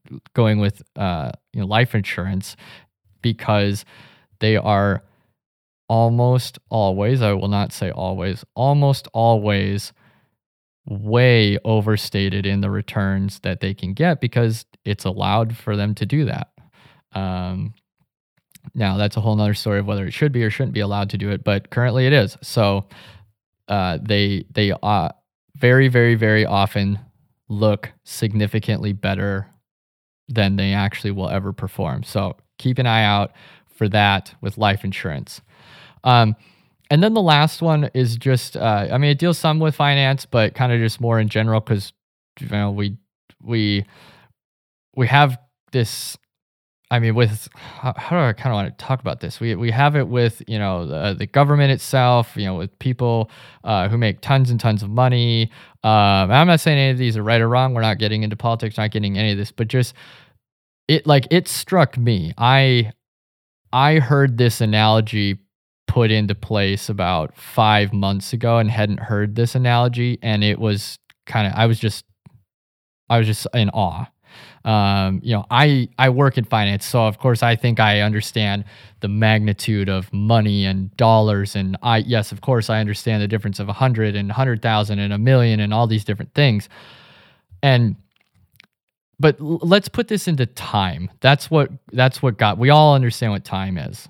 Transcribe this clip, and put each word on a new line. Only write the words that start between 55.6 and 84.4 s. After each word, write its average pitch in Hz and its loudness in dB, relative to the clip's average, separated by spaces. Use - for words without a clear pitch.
Um, 101 4
I'm 151 6
not 165 6
saying 151 2
any 135 2
of 127 -2
these 117 0
are 107 -4
right 113 2
or 113 2
wrong. 127 2
We're 117 -2
not 110 0
getting 107 -2
into 107 -4
politics, 117 -4
not 107 -2
getting 101 -2
any 107 0
of 101 -2
this, 101 -6
but 113 -6
just 127 0
it, 156 0
like, 143 4
it 180 2
struck - 0
me. 107 0
I, 123 2
I 147 4
heard 135 2
this 120 2
analogy 107 0
put 113 2
into 104 0
place 101 -4
about 90 -4
five 104 2
months 98 -2
ago 117 0
and 110 2
hadn't 104 -2
heard 104 -4
this 117 0
analogy. 123 0
And 107 0
it 104 0
was 104 -2
kinda, 104 -2
I 113 2
was 113 2
just, - -4
I 120 2
was 110 2
just 107 -4
in 107 2
awe. 87 -4
Um, 98 2
you 120 -2
know, 104 -2
I, 135 4
I 131 4
work 131 2
in 117 0
finance, 101 0
so 117 0
of 104 -2
course 123 0
I 117 2
think 113 -2
I 104 4
understand 104 -2
the 101 -4
magnitude 107 0
of 95 -4
money 104 2
and 95 -4
dollars. 107 2
And 95 -4
I, 117 2
yes, 110 -2
of 107 -14
course 120 -2
I 110 0
understand 107 -2
the 104 -2
difference 101 -4
of 101 -6
a 113 -4
hundred 110 0
and 101 -4
a - -6
hundred 123 -2